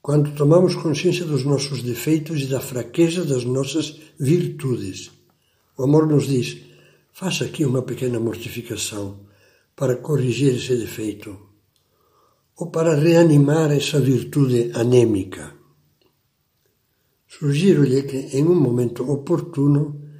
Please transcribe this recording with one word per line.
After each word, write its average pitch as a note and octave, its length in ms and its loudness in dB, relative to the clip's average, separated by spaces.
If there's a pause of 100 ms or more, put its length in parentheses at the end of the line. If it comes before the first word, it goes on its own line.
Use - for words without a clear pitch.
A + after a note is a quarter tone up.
quando D3 340 0
tomamos D#3+ 400 4
consciência E3+ 520 -2
dos C#3 180 -2
nossos C3+ 380 -2
defeitos D3+ 580 -2
e C3+ 60 -4
da B2+ 140 -4
fraqueza E3 680 -2
das C3 180 -2
nossas C3+ 560 -4 (180)
virtudes. B2 920 -2 (640)
O C3+ 80 -6
amor D3+ 220 4
nos D3 200 2
diz, C3 300 -2 (560)
"Faça E3+ 320 -6
aqui - 220 -6
uma B2+ 160 -2
pequena B2 360 -6
mortificação G#2 1080 -8 (500)
para B2 200 -2
corrigir B2+ 580 0
esse A#2+ 200 -4
defeito, G#2 640 -8 (1160)
ou E3+ 140 -10
para E3 240 2
reanimar D#3 760 4
essa C#3+ 300 0
virtude B2 720 0
anêmica." A#2 840 2 (1700)
Sugiro-lhe C#3+ 760 2
que, C3+ 120 -8
em C3+ 280 -2
um F3 140 4
momento B2 520 0
oportuno, C#3+ 920 0 (200)